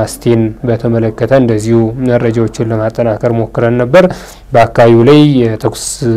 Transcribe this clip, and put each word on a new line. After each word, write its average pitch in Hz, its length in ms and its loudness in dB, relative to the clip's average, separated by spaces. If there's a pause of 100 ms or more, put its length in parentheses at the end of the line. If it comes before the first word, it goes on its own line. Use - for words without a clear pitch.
ስቴን 117 340 -2 (220)
በተመለከተ 117 760 -2
እንደዚሁ 117 400 0 (240)
መረጃዎችን 120 680 -2
ለማጠናከር 113 640 -2
ሞክረን 117 440 -2
ነበር። 131 280 0 (460)
በአካባቢው 117 520 4
ላይ 147 180 6 (180)
የተኩስ 110 460 -4 (320)